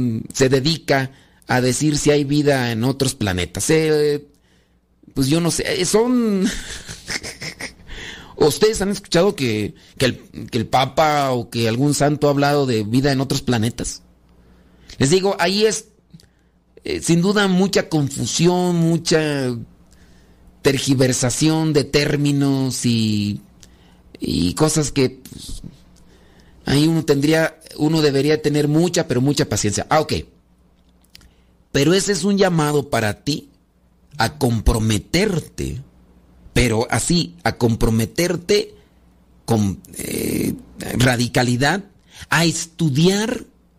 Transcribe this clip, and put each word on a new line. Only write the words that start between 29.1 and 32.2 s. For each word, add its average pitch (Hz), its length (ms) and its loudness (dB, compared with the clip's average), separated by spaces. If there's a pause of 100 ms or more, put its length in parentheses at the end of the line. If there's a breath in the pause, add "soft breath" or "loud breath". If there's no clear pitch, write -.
mucha 139 280 0
paciencia. 101 420 -2
Ah, 156 100 4
ok. 151 140 -2 (1600 soft breath)
Pero 143 220 2
ese 196 180 0
es 170 120 -2